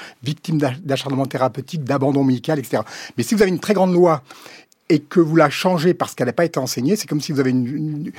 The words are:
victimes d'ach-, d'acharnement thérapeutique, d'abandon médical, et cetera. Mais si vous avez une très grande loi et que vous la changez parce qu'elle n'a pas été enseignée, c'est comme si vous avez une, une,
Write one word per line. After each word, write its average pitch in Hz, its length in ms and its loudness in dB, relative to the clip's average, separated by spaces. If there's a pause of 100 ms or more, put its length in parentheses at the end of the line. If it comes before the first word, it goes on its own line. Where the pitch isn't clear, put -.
(240)
victimes 156 340 -4
d'ach-, 139 220 -2
d'acharnement 135 460 -4
thérapeutique, 131 580 -4
d'abandon 135 400 0
médical, 135 360 0
et 127 40 -8
cetera. 113 220 -2 (320)
Mais 123 60 -2
si 226 120 0
vous 202 60 2
avez 190 100 4
une 170 100 -2
très 214 120 0
grande 185 200 2
loi 175 280 4 (680)
et 151 100 4
que - 200 0
vous 160 160 2
la 151 140 6
changez 175 440 2
parce 139 220 -4
qu'elle 127 120 -2
n'a 123 60 -2
pas 175 120 2
été 165 140 -4
enseignée, 131 360 0
c'est - 120 -10
comme 151 120 -2
si 147 140 -6
vous 139 80 0
avez 131 80 2
une, 127 160 2
une, 151 540 -6